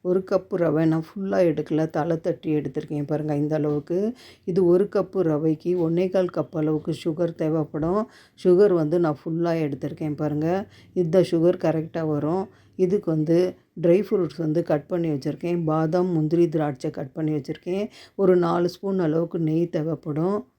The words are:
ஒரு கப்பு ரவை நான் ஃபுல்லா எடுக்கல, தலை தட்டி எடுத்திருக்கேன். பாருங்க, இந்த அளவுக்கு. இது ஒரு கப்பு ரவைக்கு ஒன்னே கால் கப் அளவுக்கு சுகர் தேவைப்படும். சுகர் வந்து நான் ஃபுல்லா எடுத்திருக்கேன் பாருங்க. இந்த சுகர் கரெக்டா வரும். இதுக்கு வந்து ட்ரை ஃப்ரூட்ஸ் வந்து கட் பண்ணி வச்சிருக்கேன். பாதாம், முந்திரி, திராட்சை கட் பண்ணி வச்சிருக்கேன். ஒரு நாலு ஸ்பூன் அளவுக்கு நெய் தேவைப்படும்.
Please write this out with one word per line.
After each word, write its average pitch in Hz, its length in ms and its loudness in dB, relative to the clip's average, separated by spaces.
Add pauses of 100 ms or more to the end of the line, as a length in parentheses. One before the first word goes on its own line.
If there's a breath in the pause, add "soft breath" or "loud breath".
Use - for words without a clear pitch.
ஒரு 180 100 2 (120)
கப்பு 190 300 -2
ரவை 160 220 2 (100)
நான் 160 160 -2
ஃபுல்லா 196 300 -2 (100)
எடுக்கல, 151 320 -2 (160)
தலை 160 200 -2 (100)
தட்டி 165 220 -4 (100)
எடுத்திருக்கேன். 147 520 -6
பாருங்க, 151 320 -2
இந்த 151 160 -2
அளவுக்கு. 147 400 -2 (520 loud breath)
இது 175 80 2 (120)
ஒரு 185 240 4
கப்பு 185 340 0
ரவைக்கு 156 440 0 (140)
ஒன்னே 170 280 0
கால் 185 220 0
கப் 170 240 -6
அளவுக்கு 156 320 -2 (100)
சுகர் 170 400 -4
தேவைப்படும். 160 580 -2 (440 loud breath)
சுகர் 185 360 6
வந்து 156 240 0
நான் 151 160 -2
ஃபுல்லா 170 320 -2 (140)
எடுத்திருக்கேன் 147 560 -6
பாருங்க. 151 260 -2 (540 soft breath)
இந்த 170 160 4 (140)
சுகர் 175 340 2
கரெக்டா 160 360 -2 (120)
வரும். 156 280 -2 (400 soft breath)
இதுக்கு 196 320 0
வந்து 160 220 2 (460 soft breath)
ட்ரை 175 220 6
ஃப்ரூட்ஸ் 185 380 -2
வந்து 156 160 0 (100)
கட் 147 220 0
பண்ணி 170 220 -2
வச்சிருக்கேன். 170 460 -4 (100)
பாதாம், 160 460 0
முந்திரி, 160 380 4
திராட்சை 151 440 -2
கட் 135 200 -10
பண்ணி 156 180 -2
வச்சிருக்கேன். 175 480 -6 (380 loud breath)
ஒரு 185 120 6 (120)
நாலு 170 280 0
ஸ்பூன் 196 320 -4
அளவுக்கு 165 320 -2 (100)
நெய் 160 180 0 (100)
தேவைப்படும். 165 640 -2 (220)